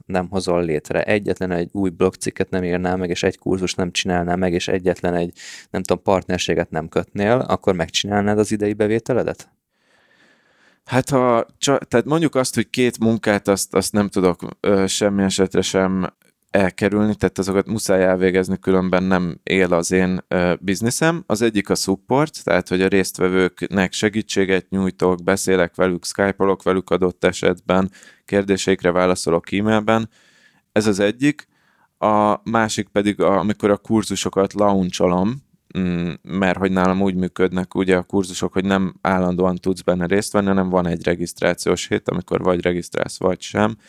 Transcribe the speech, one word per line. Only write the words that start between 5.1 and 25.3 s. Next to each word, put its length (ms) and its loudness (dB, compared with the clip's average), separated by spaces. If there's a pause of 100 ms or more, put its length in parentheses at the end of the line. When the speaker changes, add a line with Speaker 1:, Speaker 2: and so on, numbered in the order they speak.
Speaker 1:
egy, 180 -2 (380)
nem 120 -6
tudom, 200 -2
partnerséget 680 0
nem 180 -6
kötnél, 600 -2
akkor 260 0
megcsinálnád 640 0
az 140 2
idei 200 0
bevételedet? 540 0 (1600)
Speaker 2:
Hát, 260 -2
ha 360 2 (120)
csa-, 200 0 (100)
tehát 180 2
mondjuk 280 0
azt, 200 0
hogy 160 -2
két 280 0
munkát, 500 0
azt, 260 0
azt 180 0
nem 160 2
tudok, 340 2 (180)
ö, 260 2
semmi 360 0
esetre 400 2
sem 440 0 (440)
elkerülni, 640 0
tehát 240 -2
azokat 280 0
muszáj 380 0
elvégezni, 540 2
különben 440 2
nem 400 0
él 300 0
az 200 0
én, 360 0
ö, 320 0
bizniszem. 680 -2
Az 160 -4
egyik 280 0
a 40 0
support, 720 -2
tehát, 240 2
hogy 140 0
a 60 4
résztvevőknek 1040 0
segítséget 800 -2
nyújtok, 520 0
beszélek 520 0